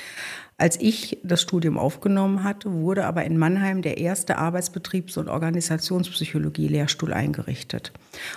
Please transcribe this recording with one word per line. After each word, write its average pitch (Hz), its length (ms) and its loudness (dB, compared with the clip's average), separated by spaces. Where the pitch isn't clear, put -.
Als 165 220 4
ich - 440 0
das 175 180 2
Studium 165 360 2
aufgenommen 196 680 2
hatte, 202 260 -4
wurde 180 340 0
aber 170 200 0
in 160 120 2
Mannheim 190 440 2
der 160 160 0
erste 185 400 0
Arbeitsbetriebs- 175 800 -2
und 156 100 -4
Organisationspsychologie-Lehrstuhl 156 1800 0
eingerichtet. - 800 -2